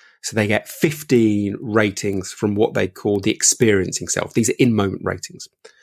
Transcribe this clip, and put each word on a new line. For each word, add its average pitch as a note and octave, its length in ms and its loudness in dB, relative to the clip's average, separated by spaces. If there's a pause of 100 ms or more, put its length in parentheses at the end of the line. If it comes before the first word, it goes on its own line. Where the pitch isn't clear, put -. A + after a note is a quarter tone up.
(220)
so - 140 -10
they G#2+ 100 2
get G#2 220 -2
fifteen G#2+ 920 0
ratings G#2 720 -2
from G#2 220 -2
what G#2 220 0
they G2+ 120 0
call G2+ 320 -2
the G#2 120 0
experiencing - 800 0
self. - 260 -4
These A2+ 160 2
are - 80 -4
in-moment G#2 440 2
ratings. F#2 440 -8 (340)